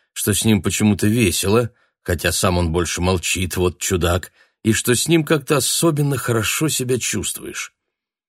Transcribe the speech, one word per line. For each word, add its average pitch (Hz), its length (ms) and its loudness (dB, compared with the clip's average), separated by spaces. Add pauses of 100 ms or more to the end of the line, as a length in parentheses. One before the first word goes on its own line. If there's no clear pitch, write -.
(140)
что - 200 0
с - 120 0
ним 107 180 4
почему-то 104 420 2
весело, 107 640 2 (320)
хотя 87 300 -2
сам 92 260 2
он 87 140 0
больше 87 300 -2
молчит, 90 540 -2
вот 90 220 0
чудак, 87 540 -2 (320)
и 110 100 2
что 120 220 0
с - 120 -2
ним 160 180 4
как-то 151 320 0
особенно 143 600 0
хорошо 117 520 -2
себя 127 280 -2
чувствуешь. - 760 -6 (580)